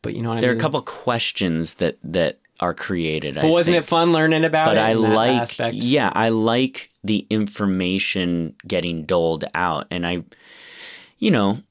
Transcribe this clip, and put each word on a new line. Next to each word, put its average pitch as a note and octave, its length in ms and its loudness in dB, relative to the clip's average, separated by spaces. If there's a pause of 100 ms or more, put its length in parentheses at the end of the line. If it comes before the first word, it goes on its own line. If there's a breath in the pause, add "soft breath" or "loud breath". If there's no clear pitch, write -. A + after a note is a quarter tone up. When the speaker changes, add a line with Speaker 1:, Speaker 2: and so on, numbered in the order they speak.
Speaker 1:
But A2 120 -6
you G2 80 -6
know A#2 60 -4
what A2+ 100 -2
I - 20 -2
Speaker 2:
there B2 100 2
are - 20 2
a - 20 2
Speaker 1:
mean? A2+ 60 -2
Speaker 2:
couple C#3+ 220 0
questions F2+ 920 -2
that, - 300 -2
that D#2+ 340 -2 (220)
are F2 120 0
created, D#2 640 -4
Speaker 1:
But D#3 120 0
Speaker 2:
I D#3+ 40 4
Speaker 1:
wasn't E3+ 240 4
Speaker 2:
think. E3 100 2
Speaker 1:
it - 40 -10
fun E3+ 240 4
learning D#3+ 320 4
about D#3 220 2
Speaker 2:
But G#2 100 4
Speaker 1:
it A2 60 4
Speaker 2:
I A2+ 100 4
Speaker 1:
in A2+ 100 2
that G#2+ 140 4
Speaker 2:
like, A#2+ 240 2
Speaker 1:
aspect? A#2 420 -4
Speaker 2:
yeah, A#2+ 320 2
I A2+ 140 2
like A2+ 600 0 (120)
the G#2 260 -2
information F#2 1300 -2 (100)
getting E2+ 400 -4
doled E2 480 0
out, E2 380 -2
and F2 160 -4
I, F2 160 -4 (960 loud breath)
you G#3+ 140 2
know G#2+ 260 2 (120)